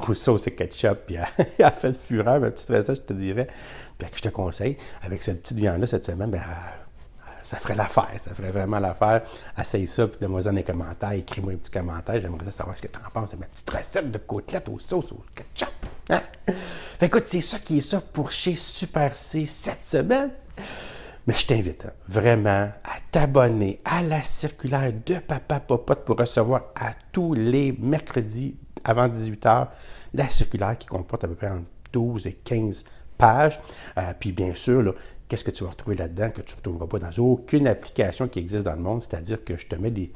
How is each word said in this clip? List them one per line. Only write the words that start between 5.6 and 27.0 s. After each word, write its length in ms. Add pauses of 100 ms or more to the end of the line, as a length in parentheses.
cette 180
semaine, 260
ben, 80
euh, 380 (680)
ça 160
ferait 160
l'affaire, 440
ça 160
ferait 160
vraiment 280
l'affaire. 440 (360)
Essaye 280
ça, 200
puis 140
donne-moi 220
ça 80
dans 60
les 60
commentaires, 500
écris-moi 420
un 20
petit 140
commentaire. 500
J'aimerais 240
ça 60
savoir 260
ce 60
que 60
t'en 120 (140)
penses 160
de 60
ma 100
petite 240
recette 400
de 80
côtelettes 500
aux 100
sauces, 340
au 100 (120)
ketchup. 380 (380)
Hein ? 100 (760)
Fait 80
écoute, 180
c'est 160
ça 180
qui 200
est 20
ça 200
pour 300
chez 260
Super 600
C 300
cette 340
semaine. 500 (960)
Mais 60
je 140
t'invite, 400
hein, 60 (140)
vraiment 640 (140)
à 160 (100)
t'abonner 760
à 160
la 200
circulaire 680
de 260
Papa 420
Popote 440
pour 140
recevoir 560
à 180 (180)